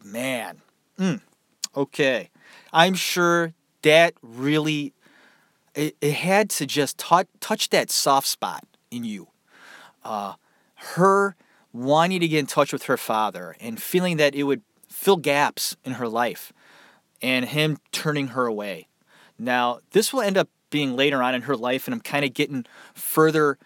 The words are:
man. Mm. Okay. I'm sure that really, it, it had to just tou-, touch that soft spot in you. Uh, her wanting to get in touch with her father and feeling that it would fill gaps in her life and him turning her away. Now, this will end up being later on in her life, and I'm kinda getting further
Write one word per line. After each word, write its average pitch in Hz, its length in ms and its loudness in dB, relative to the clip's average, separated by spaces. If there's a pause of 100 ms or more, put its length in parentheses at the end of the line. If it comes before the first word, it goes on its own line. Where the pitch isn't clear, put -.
man. 113 580 -8 (380)
Mm. 185 220 -2 (540)
Okay. 135 540 0 (440)
I'm 175 220 6
sure 170 580 0 (300)
that 165 380 6
really, 147 720 -2 (840)
it, 151 260 -4
it 147 120 0
had 190 380 0
to - 140 -4
just 135 320 -2
tou-, 180 320 2 (100)
touch - 300 -4
that 147 200 2
soft 139 380 2
spot - 380 -6 (260)
in 117 140 -8
you. 101 240 -12 (760)
Uh, 101 300 -8 (420)
her 196 600 2 (360)
wanting 156 480 2
to 170 80 2
get 156 100 0
in 143 80 0
touch 139 260 0
with 127 120 -6
her 127 140 -2
father 95 640 -4
and 113 220 -12
feeling 180 360 0
that 143 180 2
it 143 80 -2
would 139 180 0 (260)
fill - 300 2
gaps 143 680 0
in 131 100 -8
her 120 140 -6
life 113 460 -4 (680)
and 127 260 -2
him 151 320 -2 (140)
turning 147 360 -4
her 123 180 -2
away. 104 420 -6 (520)
Now, 123 400 0 (120)
this 214 220 2
will 269 80 0
end 202 160 0
up 165 120 2 (200)
being 139 260 -2
later 135 280 2
on 127 100 0
in 123 100 -4
her 131 120 -2
life, 123 320 -4
and 127 80 -4
I'm 113 60 -8
kinda 143 280 -2
getting 135 360 -4 (280)
further 156 720 2